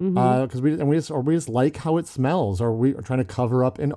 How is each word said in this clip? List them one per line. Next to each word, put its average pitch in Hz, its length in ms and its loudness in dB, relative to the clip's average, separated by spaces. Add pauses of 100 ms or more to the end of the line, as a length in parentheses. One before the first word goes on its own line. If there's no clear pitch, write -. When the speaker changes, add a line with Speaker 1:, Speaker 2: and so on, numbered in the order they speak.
Speaker 1:
Mm-hmm. 185 160 0
Speaker 2:
Uh, 127 280 2
'cause 127 140 -6
we, 147 140 2
and 151 140 0
we 151 80 4
just, 156 140 -2
or 147 100 -2
we 147 140 2
just 170 140 -2
like 120 300 2
how 160 180 0
it 170 100 -2
smells, 127 540 0
or 117 120 0
we 127 220 2
are - 80 -10
trying 131 180 -2
to 123 40 -2
cover 123 400 0
up 127 140 -2
an 147 180 -2